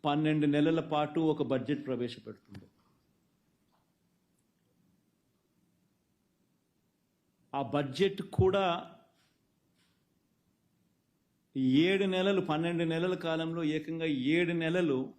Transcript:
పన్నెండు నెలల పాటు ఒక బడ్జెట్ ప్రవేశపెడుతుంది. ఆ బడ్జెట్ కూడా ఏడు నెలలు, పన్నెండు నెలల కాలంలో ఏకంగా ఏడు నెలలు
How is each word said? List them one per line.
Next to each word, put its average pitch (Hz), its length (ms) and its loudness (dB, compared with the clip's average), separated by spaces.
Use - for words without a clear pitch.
పన్నెండు 151 420 2
నెలల 151 340 2
పాటు 151 400 -2
ఒక 156 220 0
బడ్జెట్ 131 440 -2
ప్రవేశపెడుతుంది. 113 800 -10
ఆ 139 80 -2
బడ్జెట్ 147 600 -2
కూడా 190 440 2
ఏడు 156 480 4
నెలలు, 190 360 2
పన్నెండు 165 440 0
నెలల 165 300 0
కాలంలో 165 500 -4
ఏకంగా 156 420 -4
ఏడు 160 460 0
నెలలు 165 460 0